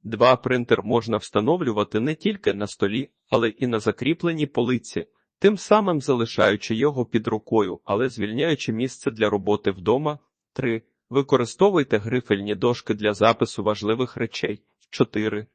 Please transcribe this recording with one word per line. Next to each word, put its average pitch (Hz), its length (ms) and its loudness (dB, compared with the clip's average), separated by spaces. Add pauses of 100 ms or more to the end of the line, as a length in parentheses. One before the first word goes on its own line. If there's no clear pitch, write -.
Два. 117 320 4
Принтер 120 480 0
можна 110 340 0
встановлювати 110 800 0
не 151 160 -2
тільки 190 380 -2
на 101 140 -6
столі, 107 420 -4 (200)
але 113 200 2
і 127 180 -4
на 113 120 -2
закріпленій 151 680 -2
полиці, 120 640 -4 (320)
тим 196 180 4
самим 196 440 2
залишаючи 113 760 0
його 131 300 0
під 117 220 -2
рукою, 107 580 -2
але 113 240 0
звільняючи 123 640 -4
місце 127 380 -4
для 107 180 0
роботи 101 420 0
вдома. 127 480 -2 (340)
Три. 117 280 -4 (280)
Використовуйте 139 880 2
грифельні 104 580 -2
дошки 120 380 -2
для 104 200 0
запису 113 500 2
важливих 107 540 -2
речей. - 460 -6 (260)
Чотири. 107 640 -2